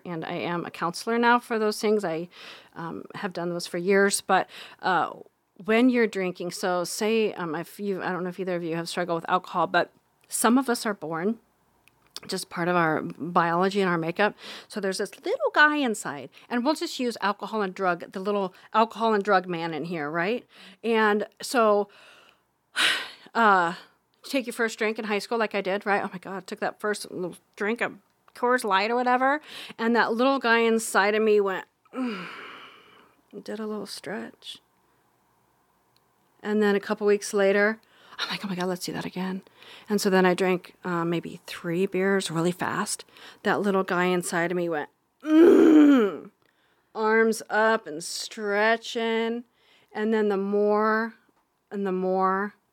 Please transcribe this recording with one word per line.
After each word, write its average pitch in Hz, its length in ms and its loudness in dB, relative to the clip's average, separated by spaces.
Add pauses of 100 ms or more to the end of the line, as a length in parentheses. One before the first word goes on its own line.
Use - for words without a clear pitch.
and 165 180 -8
I - 100 -8
am 165 300 -4
a - 60 -12
counselor 180 480 -4
now 240 220 4
for 240 180 -4
those 214 220 -2
things. 214 240 0
I, 165 240 -4 (480)
um, 165 280 -10 (120)
have 196 160 -8
done 175 180 -6
those 175 160 -6
for 180 120 -6
years. 196 420 4
But, - 280 2 (320)
uh, 165 300 0 (540)
when 226 260 4
you're 240 160 2
drinking, 185 460 -4
so 180 320 -2
say, 214 500 0
um, 170 220 -6
if 170 240 -10
you, 196 200 -4
I 165 120 -4
don't 175 100 -4
know 180 80 -6
if 175 80 -12
either 185 180 -4
of 170 60 -6
you 165 140 -4
have 170 120 -6
struggled 175 340 -4
with - 60 -12
alcohol, 175 380 -2
but 175 240 0 (380)
some 240 280 4
of 269 140 2
us 240 160 -2
are 208 80 -2
born 165 460 -4 (880)
just 185 200 -6
part 170 200 -4
of 180 80 2
our 160 260 2
biology 175 800 0
and 190 100 2
our 175 80 2
makeup. 175 340 0 (360)
So - 120 -10
there's 190 180 -4
this 196 120 -4 (140)
little 523 280 -2
guy 302 260 4
inside, 175 520 -4 (180)
and 233 160 -2
we'll 302 120 2
just 339 240 -6
use 240 200 -4
alcohol 208 420 -2
and 185 120 -4
drug, 180 380 -2
the 196 80 -10
little 196 340 -2 (180)
alcohol 220 400 2
and 202 120 0
drug 185 240 2
man 165 260 -4
in 147 100 -6
here, 165 240 -6
right? 175 380 -4 (380)
And 214 420 2 (160)
so, 208 460 2 (880)
<sighs> - 580 -4
uh, 190 400 6 (480)
take 262 240 -4
your 240 60 -8
first 226 260 -4
drink 226 220 -2
in 214 60 -6
high 208 120 -2
school 233 180 -6
like 214 200 -2
I 202 60 -2
did, 196 220 -4
right? 202 200 2
Oh 190 80 -6
my 180 80 -12
God, 180 260 -12
took - 140 -12
that - 180 -4
first 208 320 -6
little 170 260 -8 (200)
drink 220 240 -4
of 185 140 -4 (420)
Coors 247 260 0
Light 202 300 0
or - 20 -2
whatever, 254 460 2 (360)
and 233 200 0
that 214 180 2
little 262 240 2
guy 233 200 2
inside 226 580 2
of 214 60 0
me 208 180 4
went, 190 240 -2 (280)
<sighs> - 1500 -12
did 208 160 -10
a 220 80 -8
little 208 200 -8
stretch. - 720 -12 (1800)
And 208 200 0
then 202 120 4
a 202 60 0
couple 208 260 -4
weeks 202 260 2
later, 202 460 2 (400)
I'm - 100 -8
like, 180 160 -8
"Oh 202 40 -6
my 190 60 -6
God, 180 120 -4
let's 180 180 -6
do 160 80 -8
that 160 120 -8
again." 185 380 -6 (460)
And 208 120 2
so 202 100 0
then 185 160 6
I 180 80 4
drank, 185 400 -2 (100)
uh, 175 200 -4
maybe 170 420 -4
three 175 400 -4
beers 190 440 0
really 165 220 0
fast. - 520 -6 (380)
That 160 180 0
little 190 240 2
guy 180 220 0
inside 180 440 0
of 180 60 -2
me 175 120 -2
went, 156 200 -4 (360)
mm, 294 1040 8 (640)
arms 220 540 2
up 220 380 2
and 156 160 -10
stretching. 226 1400 -2 (480)
And 214 200 -2
then 214 160 2
the 202 80 0
more 208 800 0 (560)
and 202 160 -4
the 190 60 -2
more 190 640 0 (180)